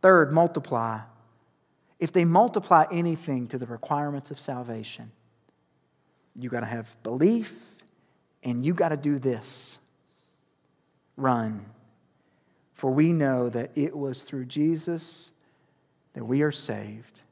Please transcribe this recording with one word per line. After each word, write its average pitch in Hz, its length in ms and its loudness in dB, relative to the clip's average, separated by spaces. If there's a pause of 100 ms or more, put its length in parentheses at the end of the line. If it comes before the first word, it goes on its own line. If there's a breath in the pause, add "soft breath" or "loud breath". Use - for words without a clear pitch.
Third, 175 300 8
multiply. 131 680 0 (960)
If 165 140 -4
they 175 120 4
multiply 180 680 6
anything 156 560 -2
to 131 100 -6
the 123 80 -6
requirements 143 640 -6
of 143 80 -12
salvation, 117 720 -10 (1300)
you 123 120 -8
gotta 117 180 -4
have 113 360 -8
belief 185 720 0 (720)
and 123 200 -2
you 160 80 0
gotta 170 240 0
do 147 220 -2
this. - 600 -6 (1400)
Run. 113 500 0 (1080)
For 139 140 -4
we 151 240 4
know 131 360 2
that 117 260 -4
it 151 220 -2
was 139 260 -6
through 131 220 -8
Jesus 160 880 -4 (840)
that 117 100 -10
we 131 180 0
are 147 100 0
saved 107 800 -10